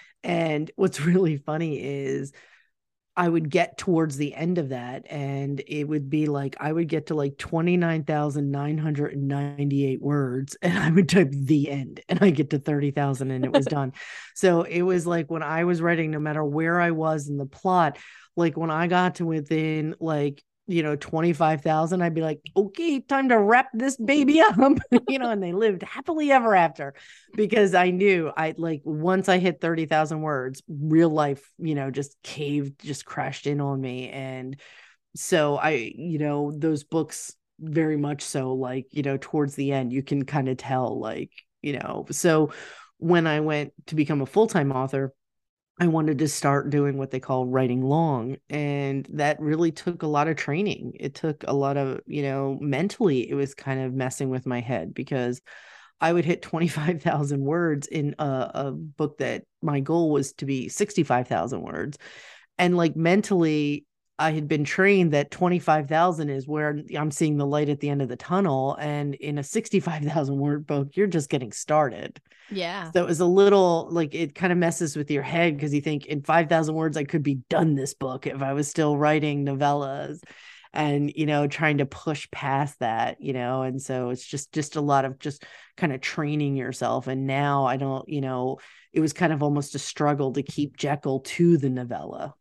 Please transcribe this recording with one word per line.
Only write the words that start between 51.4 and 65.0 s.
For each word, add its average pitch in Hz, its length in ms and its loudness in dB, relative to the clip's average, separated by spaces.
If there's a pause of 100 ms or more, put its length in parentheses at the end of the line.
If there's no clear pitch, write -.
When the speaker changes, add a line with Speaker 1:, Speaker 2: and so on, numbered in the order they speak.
Speaker 1:
a - 60 -2
lot 139 240 0
of, 135 300 -2
you 147 160 -6
know, 135 400 -2
mentally, 147 680 0
it 139 60 -4
was 139 200 -2
kind 135 260 -4
of 131 120 -4
messing 131 380 -4
with 131 160 -4
my 123 140 -2
head 113 340 -4
because 127 480 -4 (580)
I 165 140 2
would 175 100 2
hit 170 180 0
<laughs> - 80 -14
twenty-five 160 520 -2
thousand 143 400 0
words 151 460 0
in 147 300 -4
a, 135 360 -2
a 139 180 -4
book 151 460 -6
that 123 260 -4 (160)
my 147 200 0
goal 160 320 2
was 139 220 0
to 143 120 -8
be 131 240 -4
sixty-five 135 580 0
thousand 85 320 -2
words. 90 380 -8 (580)
And, 180 180 2
like, 165 220 2
mentally, 160 880 2 (340)
I 156 120 2
had 156 180 -4
been 151 160 2
trained 190 480 4